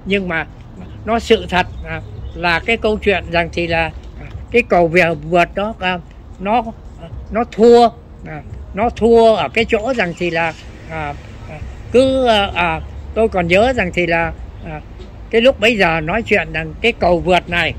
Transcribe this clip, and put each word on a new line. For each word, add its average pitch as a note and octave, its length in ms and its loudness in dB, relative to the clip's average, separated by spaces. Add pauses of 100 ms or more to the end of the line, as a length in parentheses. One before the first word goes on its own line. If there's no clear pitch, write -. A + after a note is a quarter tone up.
Nhưng F#3+ 240 -2
mà D#3+ 180 -4 (580)
nó A3+ 140 0
sự G3 300 2
thật, F3+ 180 0 (200)
à, D#3+ 140 -8 (340)
là E3 320 0
cái A3+ 100 2
câu G#3+ 220 0
chuyện F3+ 320 0
rằng E3+ 220 0
thì E3+ 140 -2
là, E3 160 0 (380)
à, - 60 -14 (240)
cái A#3+ 120 4
cầu F3 260 4
vừa E3 260 4 (160)
vượt F3 240 4
đó, G#3+ 260 -6
à, F#3 180 -2 (420)
nó, A3 220 0 (680)
nó G#3+ 220 -2
thua, A#3 360 8 (380)
à, D#3 160 -12 (320)
nó G#3 160 0
thua A3+ 440 6
ở D#3 140 0
cái A3+ 200 0
chỗ A3+ 280 0
rằng F3 220 0
thì F3 120 -2
là, E3 220 -2 (380)
à, D3+ 240 -8 (360)
à, D3+ 80 -14 (340)
cứ, C4 340 4
à, G3+ 280 4
à, E3 260 0 (340)
tôi A3 140 2
còn F3+ 200 0
nhớ G#3+ 280 4
rằng F#3 180 -2
thì F3 120 0
là, E3 260 -2 (340)
à, D#3 140 -12 (500)
cái A3+ 100 4
lúc B3+ 200 4
bấy A3+ 180 4
giờ E3 220 2
nói F#3 220 -2
chuyện E3+ 300 0
rằng D#3+ 280 -6
cái A#3 120 2
cầu F3 280 2
vượt E3+ 300 2
này E3 280 -2